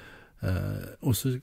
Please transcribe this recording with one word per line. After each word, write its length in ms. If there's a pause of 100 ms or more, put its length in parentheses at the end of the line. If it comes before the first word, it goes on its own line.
(400)
Eh, 100 (500)
och 160
så 260